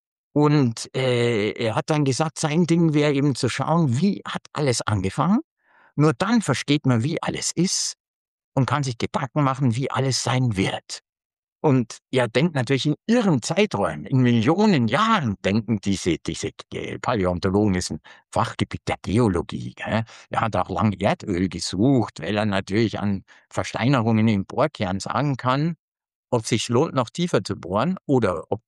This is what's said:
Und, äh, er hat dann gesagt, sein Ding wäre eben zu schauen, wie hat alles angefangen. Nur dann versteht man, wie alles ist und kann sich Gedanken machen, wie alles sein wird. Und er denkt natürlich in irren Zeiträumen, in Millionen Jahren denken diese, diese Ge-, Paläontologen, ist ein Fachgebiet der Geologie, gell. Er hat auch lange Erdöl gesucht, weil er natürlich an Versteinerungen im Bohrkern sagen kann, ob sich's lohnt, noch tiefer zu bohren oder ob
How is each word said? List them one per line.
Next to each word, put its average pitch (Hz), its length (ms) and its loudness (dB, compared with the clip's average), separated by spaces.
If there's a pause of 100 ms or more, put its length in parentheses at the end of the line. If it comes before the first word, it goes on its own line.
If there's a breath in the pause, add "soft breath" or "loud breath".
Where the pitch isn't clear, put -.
(340)
Und, 147 640 2
äh, 120 560 0
er 110 240 -4
hat 160 140 -2
dann 151 140 2
gesagt, 135 360 0
sein 160 260 2
Ding 165 280 4
wäre 147 200 4
eben 139 220 2
zu 127 140 0
schauen, 143 500 0
wie 196 260 0
hat - 260 -10
alles 139 300 -2
angefangen. 139 580 0 (560 soft breath)
Nur 147 180 4
dann 214 280 0
versteht 139 440 0
man, 117 180 2
wie 156 180 -4
alles - 300 -6
ist - 420 -2 (600)
und 135 120 2
kann 143 180 0
sich 123 140 -6
Gedanken 151 460 -2
machen, 131 320 0
wie 131 140 -4
alles 131 340 -2
sein 127 320 0
wird. - 460 -4 (600)
Und 131 360 2 (120)
er 123 180 2
denkt 156 260 2
natürlich 135 300 0
in 151 100 0 (120)
irren 202 340 2
Zeiträumen, 98 640 -2
in 131 160 0
Millionen 127 640 4
Jahren 156 560 0
denken 104 400 0
diese, 90 360 0
diese 82 320 -6 (200)
Ge-, 85 280 -8
Paläontologen, 95 760 0
ist 90 160 -2
ein 82 100 -8 (300 loud breath)
Fachgebiet - 560 -4
der - 140 -4
Geologie, 95 760 -2
gell. 113 300 -4 (240 loud breath)
Er - 140 -6
hat 104 140 -2
auch 90 120 0
lange 92 320 0
Erdöl 95 480 0
gesucht, 104 720 0
weil 95 160 -4
er 104 80 0
natürlich 101 560 0
an 98 240 -2 (260 soft breath)
Versteinerungen 113 800 0
im 101 160 0
Bohrkern 101 560 -2
sagen 135 380 -2
kann, 143 380 -2 (540)
ob 117 160 -2
sich's - 240 -2
lohnt, 117 240 0
noch 123 160 -2
tiefer 156 340 -2
zu 95 120 -8
bohren 117 500 -2
oder 98 440 0
ob 107 160 -6